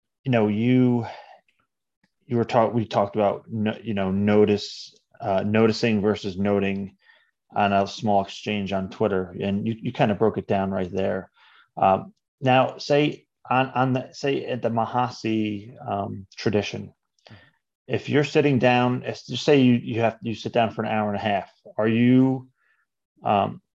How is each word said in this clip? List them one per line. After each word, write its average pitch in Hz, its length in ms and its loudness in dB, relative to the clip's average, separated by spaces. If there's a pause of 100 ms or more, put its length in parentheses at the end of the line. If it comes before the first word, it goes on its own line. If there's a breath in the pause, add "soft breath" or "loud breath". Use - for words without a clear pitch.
(240)
you 131 80 -2
know, 107 160 4
you, 120 580 2 (1200 loud breath)
you 120 100 -2
were 113 80 2
talk-, 113 300 2
we 113 100 0
talked 104 320 -2
about, 101 340 0
no-, 107 320 -2
you 113 120 -6
know, 95 160 -2
notice, 104 840 2 (260)
uh, 98 240 -2
noticing 110 560 2
versus 98 360 -2
noting 98 600 -2 (580 soft breath)
on 101 180 0
a 98 140 2
small 101 360 0
exchange 101 500 -6
on 95 180 -4
Twitter. 95 500 -2
And 101 260 -4
you, 113 120 -4
you 120 140 -8
kind 123 180 0
of 95 80 -2
broke 107 200 0
it - 100 -8
down 98 220 0
right 95 200 -4
there. 95 400 -4 (460 soft breath)
Um, - 380 2 (260)
now, 127 380 2
say - 480 0 (220)
on, 131 220 0
on 127 220 0
the, 127 200 -4
say 139 340 -4
at 123 160 -6
the 117 80 0
Mahasi, 110 1080 -4 (120)
um, 101 380 -6 (100)
tradition, 101 560 -2 (960 soft breath)
if 123 200 -4
you're 143 160 2
sitting 147 340 2
down, 123 440 2
if, - 240 -10
just 127 180 -8
say 147 160 6
you, 123 140 6
you 120 260 -2
have, 110 220 0
you 113 120 -6
sit - 180 -10
down 117 180 2
for 113 120 -6
an 110 60 -4
hour 107 200 -2
and 101 80 -4
a 101 40 -6
half, 101 320 -4 (240)
are 107 120 2
you, 127 600 4 (760)
um, 104 360 0 (160)